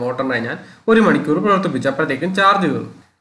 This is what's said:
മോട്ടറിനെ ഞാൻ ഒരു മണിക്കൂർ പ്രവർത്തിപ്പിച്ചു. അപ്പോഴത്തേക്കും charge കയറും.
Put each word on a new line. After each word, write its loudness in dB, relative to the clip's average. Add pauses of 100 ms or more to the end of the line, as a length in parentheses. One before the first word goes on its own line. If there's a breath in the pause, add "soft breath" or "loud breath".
മോട്ടറിനെ -4
ഞാൻ -8 (320 loud breath)
ഒരു 6
മണിക്കൂർ 2
പ്രവർത്തിപ്പിച്ചു. 0
അപ്പോഴത്തേക്കും -4
charge 2
കയറും. -8 (300 soft breath)